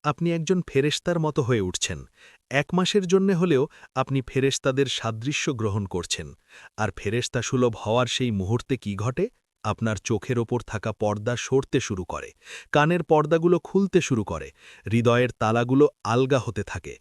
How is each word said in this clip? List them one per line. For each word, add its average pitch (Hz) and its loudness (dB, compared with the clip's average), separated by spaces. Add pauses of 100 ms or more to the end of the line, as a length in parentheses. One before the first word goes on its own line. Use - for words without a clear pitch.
আপনি 165 0
একজন 170 0
ফেরেশতার 151 0
মতো 151 0
হয়ে 117 2
উঠছেন। 90 -4 (520)
এক 139 2
মাসের 185 2
জন্যে 190 4
হলেও 165 4 (320)
আপনি 131 0
ফেরেশতাদের 135 0
সাদৃশ্য 117 -4
গ্রহণ 107 -2
করছেন। 85 -6 (500)
আর 107 -2
ফেরেশতা 117 -4
সুলভ 123 0
হওয়ার 123 0
সেই 123 -2
মুহূর্তে 107 -2
কি - -6
ঘটে? 127 -2 (360)
আপনার 107 -2
চোখের 120 -2
ওপর 117 -2
থাকা 107 -6
পর্দা 104 -2
সরতে 135 0
শুরু 95 -6
করে, 71 -10 (420)
কানের 160 4
পর্দাগুলো 165 4
খুলতে 190 2
শুরু 117 0
করে, 73 -8 (380)
হৃদয়ের 120 4
তালাগুলো 120 4 (160)
আলগা 131 2
হতে 110 -4
থাকে। 73 -10